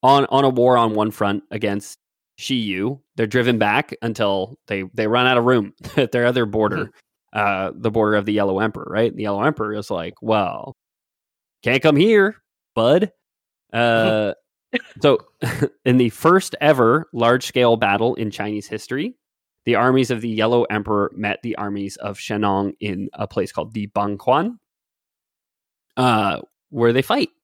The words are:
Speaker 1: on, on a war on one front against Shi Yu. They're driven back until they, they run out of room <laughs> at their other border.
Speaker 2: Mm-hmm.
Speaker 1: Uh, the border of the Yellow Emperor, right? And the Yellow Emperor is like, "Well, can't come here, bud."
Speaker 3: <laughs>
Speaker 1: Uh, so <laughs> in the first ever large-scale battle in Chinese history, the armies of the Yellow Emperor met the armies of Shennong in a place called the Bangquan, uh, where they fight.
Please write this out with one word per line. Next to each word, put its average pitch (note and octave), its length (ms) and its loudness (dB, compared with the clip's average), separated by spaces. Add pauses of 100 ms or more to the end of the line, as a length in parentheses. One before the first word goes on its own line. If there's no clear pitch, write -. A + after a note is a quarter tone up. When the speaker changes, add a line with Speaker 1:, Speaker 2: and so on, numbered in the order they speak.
Speaker 1:
on, C#3 220 6
on C#3 180 2
a C3+ 60 4
war B2 280 4
on A2+ 180 2
one G#2+ 160 0
front G2+ 400 -4
against G2+ 460 -6 (420)
Shi - 160 -6
Yu. G#2+ 440 -4 (160)
They're A2+ 120 -2
driven A#2+ 320 2
back G#2+ 420 0
until G#2+ 560 -4 (100)
they, G2 160 -4 (120)
they A2+ 120 -2
run B2 200 2
out B2+ 100 2
of A#2 80 2
room A#2+ 280 2 (120)
<laughs> - 100 -10
at C3 160 0
their B2 140 0
other B2 220 0
border. G#2 380 -2
Speaker 2:
Mm-hmm. - 40 -20 (440)
Speaker 1:
Uh, G2 420 -2
the A2 160 -4
border G#2+ 240 2
of G2+ 100 0
the G#2 80 -2
Yellow G2 260 0
Emperor, A2 300 -4
right? A2 200 0
And - 80 -12
the G#2+ 60 -6
Yellow G2+ 200 -4
Emperor B2 300 -2
is G#2 180 -10
like, E2+ 300 -8
"Well, G#2+ 520 -2 (920)
can't B2+ 180 0
come D#3 140 4
here, G3+ 400 4 (400)
bud." D3+ 420 2
Speaker 3:
<laughs> - 40 -20 (520)
Speaker 1:
Uh, A2+ 600 2 (680)
so C#3+ 160 4 (240)
<laughs> - 440 -4
in B2+ 100 4
the B2 140 4
first F3+ 500 2
ever C#3+ 540 4
large-scale A#2+ 640 2
battle A2 380 0
in A2 160 -4
Chinese G#2 360 -8
history, C#3+ 480 -8 (500)
the A#2 100 2
armies B2+ 360 2
of A#2 80 -4
the A#2 80 -8
Yellow A2+ 380 2
Emperor G#2 500 -2
met G#2 260 -4
the A#2 140 -8
armies G2+ 400 -8
of G#2 220 -10
Shennong G2+ 640 -2
in G2 320 -8
a G#2 140 -8
place - 260 -6
called - 200 -8
the G#2 140 -6
Bangquan, B2+ 680 -2 (1400)
uh, A2 440 0 (280)
where A#2 240 2
they C3 80 2
fight. B3 280 0 (140)